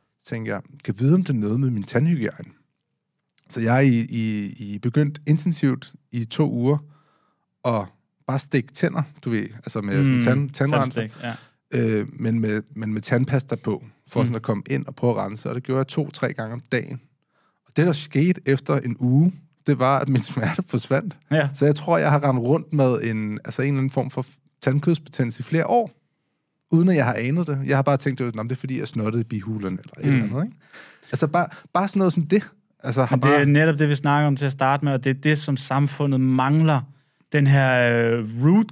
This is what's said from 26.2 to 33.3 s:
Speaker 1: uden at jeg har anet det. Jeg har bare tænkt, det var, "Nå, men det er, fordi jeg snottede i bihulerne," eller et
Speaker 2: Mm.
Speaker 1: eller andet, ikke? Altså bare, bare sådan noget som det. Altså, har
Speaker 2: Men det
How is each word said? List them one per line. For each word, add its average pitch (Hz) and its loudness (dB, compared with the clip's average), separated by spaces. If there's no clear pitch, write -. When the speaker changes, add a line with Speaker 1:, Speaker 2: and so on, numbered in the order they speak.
Speaker 1:
uden 170 4
at 180 4
jeg 135 4
har 117 0
anet 135 -2
det. 143 -4
Jeg 135 2
har 135 2
bare 143 2
tænkt, 135 -4
det 127 -2
var, 117 -4
"Nå, 110 -6
men 117 -6
det 127 -6
er, - -10
fordi 131 -6
jeg - -6
snottede 113 -2
i 113 -2
bihulerne," 104 -6
eller - -20
et - -8
Speaker 2:
Mm. 135 4
Speaker 1:
eller 104 -4
andet, 160 -2
ikke? 247 -12
Altså 147 0
bare, 165 0
bare 190 2
sådan 196 -2
noget 185 2
som 160 0
det. 202 2
Altså, 131 0
har 127 0
Speaker 2:
Men 123 0
det 143 6